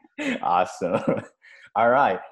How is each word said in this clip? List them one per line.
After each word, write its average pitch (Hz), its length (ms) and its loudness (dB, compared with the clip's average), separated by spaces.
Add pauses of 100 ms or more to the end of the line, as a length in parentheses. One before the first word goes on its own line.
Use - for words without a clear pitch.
(420)
Awesome. 92 600 0 (380)
<laughs> - 380 -16
All 117 120 4
right. 123 300 2 (120)